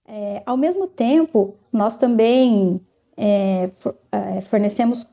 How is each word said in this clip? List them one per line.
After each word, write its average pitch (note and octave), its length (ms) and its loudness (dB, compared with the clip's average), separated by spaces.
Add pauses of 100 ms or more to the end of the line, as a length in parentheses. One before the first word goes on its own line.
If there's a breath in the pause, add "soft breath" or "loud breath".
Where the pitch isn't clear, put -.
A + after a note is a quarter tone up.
É, G3+ 380 -10
ao B3 100 -4
mesmo F4+ 300 -2
tempo, B3 680 0 (140)
nós A3 240 0
também, A3+ 880 2 (380)
é, F#3+ 500 0 (120)
for-, F#3+ 140 -6 (160)
é, F#3+ 300 -6
fornecemos A3+ 720 -2